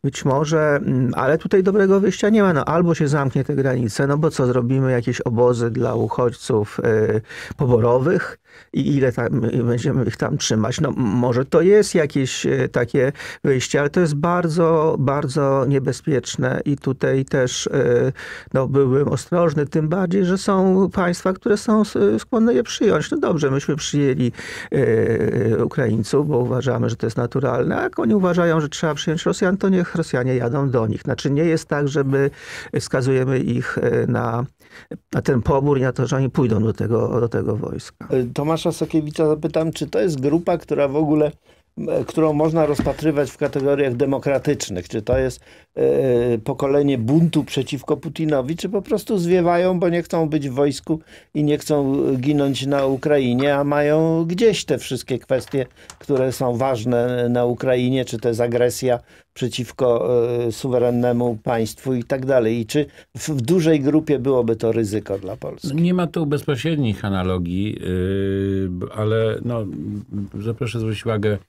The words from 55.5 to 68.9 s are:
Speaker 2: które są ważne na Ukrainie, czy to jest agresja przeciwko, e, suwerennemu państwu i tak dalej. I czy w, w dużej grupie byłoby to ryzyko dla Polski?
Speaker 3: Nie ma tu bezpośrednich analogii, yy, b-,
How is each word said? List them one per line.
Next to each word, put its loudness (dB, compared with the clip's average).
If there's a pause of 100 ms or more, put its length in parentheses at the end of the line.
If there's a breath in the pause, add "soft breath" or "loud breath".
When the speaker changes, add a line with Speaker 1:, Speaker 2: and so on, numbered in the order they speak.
Speaker 2:
które 0
są -2
ważne 0
na 2
Ukrainie, 0
czy -8
to -2
jest 0
agresja 0 (340 soft breath)
przeciwko, -2 (380)
e, -2
suwerennemu 0
państwu -4
i -4
tak -4
dalej. 2
I -4
czy 0 (320 loud breath)
w, -8
w -2
dużej 2
grupie 0
byłoby 2
to -2
ryzyko -2
dla -10
Polski? -8
Speaker 3:
Nie 2
ma 0
tu -4
bezpośrednich -2
analogii, -2
yy, -2
b-, -8